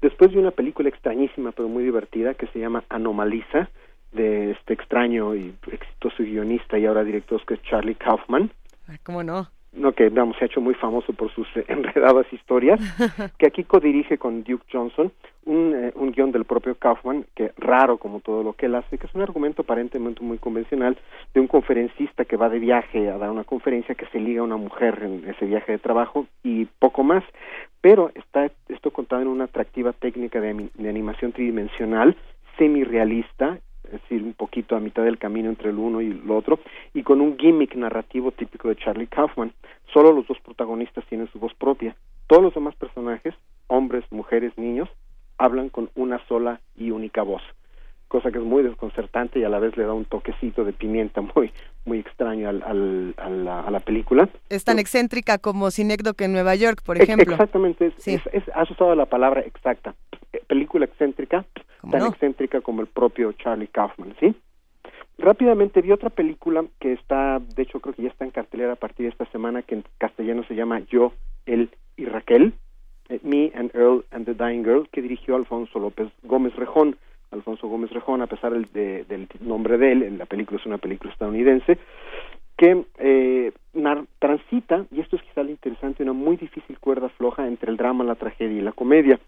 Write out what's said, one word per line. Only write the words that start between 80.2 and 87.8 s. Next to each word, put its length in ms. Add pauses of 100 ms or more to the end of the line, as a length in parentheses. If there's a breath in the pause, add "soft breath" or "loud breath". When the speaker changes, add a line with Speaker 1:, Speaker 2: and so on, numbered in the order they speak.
Speaker 1:
película 340
es 60
una 120
película 340
estadounidense, 680 (760 loud breath)
que, 280 (140)
eh, 540 (200)
nar-, 320 (140)
transita, 720
y 100
esto 160
es 60
quizá 200
lo 80
interesante, 520
una 100
muy 240
difícil 420
cuerda 320
floja 380
entre 220
el 80
drama, 260